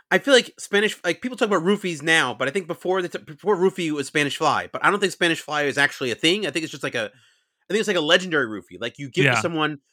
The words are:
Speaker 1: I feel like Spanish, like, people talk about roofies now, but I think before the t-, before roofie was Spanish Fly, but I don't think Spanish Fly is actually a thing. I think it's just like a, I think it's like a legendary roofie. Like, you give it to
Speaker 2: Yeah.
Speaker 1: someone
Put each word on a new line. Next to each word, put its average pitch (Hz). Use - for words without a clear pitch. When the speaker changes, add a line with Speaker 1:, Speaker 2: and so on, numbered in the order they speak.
Speaker 1:
I 185
feel 277
like 240
Spanish, 202
like, 175
people 247
talk 220
about 190
roofies 180
now, 156
but 127
I 135
think 180
before 180
the 175
t-, 180
before 170
roofie 180
was 143
Spanish 147
Fly, 113
but -
I 156
don't 196
think 190
Spanish 165
Fly 147
is 135
actually 143
a 110
thing. 180
I 147
think 160
it's 151
just 147
like 135
a, 113
I -
think 214
it's 202
like 196
a 170
legendary 160
roofie. 98
Like, 117
you 139
give 175
it 143
to 120
Speaker 2:
Yeah. 113
Speaker 1:
someone 156